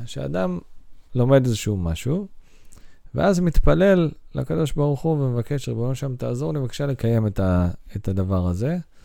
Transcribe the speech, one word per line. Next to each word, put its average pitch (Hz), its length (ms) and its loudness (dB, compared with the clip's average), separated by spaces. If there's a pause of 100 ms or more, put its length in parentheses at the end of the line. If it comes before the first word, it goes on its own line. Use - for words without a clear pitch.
שאדם 175 520 -4 (560)
לומד 127 300 4
איזשהו 107 320 -2
משהו, 120 500 -4 (880)
ואז 175 260 2
מתפלל 170 680 6 (240)
לקדוש 151 380 -2
ברוך 147 280 0
הוא 160 120 0
ומבקש, 135 560 -2
"ריבונו 120 260 -2
של 135 120 -6
עולם, 131 100 -6
תעזור 123 380 -4
לי 147 60 -4
בבקשה 135 260 -4
לקיים 117 400 0
את 101 140 -2
ה-, 90 280 4 (280)
את 104 120 -6
הדבר 95 380 0
הזה, 113 320 -2 (260)